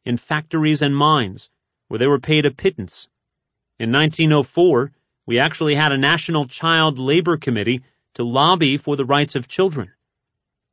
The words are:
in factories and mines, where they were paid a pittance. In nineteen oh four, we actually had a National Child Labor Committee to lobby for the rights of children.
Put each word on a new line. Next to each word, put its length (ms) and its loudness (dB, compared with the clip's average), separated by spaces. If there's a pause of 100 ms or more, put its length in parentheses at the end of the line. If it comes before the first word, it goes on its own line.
in 120 -2
factories 640 -2
and 160 0
mines, 540 0 (380)
where 100 -6
they 80 2
were 140 2
paid 260 0
a 60 0
pittance. 560 -6 (720)
In 100 -2
nineteen 420 2
oh 120 2
four, 480 2 (340)
we 140 0
actually 340 0
had 160 2
a 80 -2
National 480 0
Child 540 0
Labor 360 0
Committee 460 -2 (320)
to 100 -6
lobby 540 2
for 180 -4
the 80 -2
rights 320 0
of 100 -6
children. 440 -4 (840)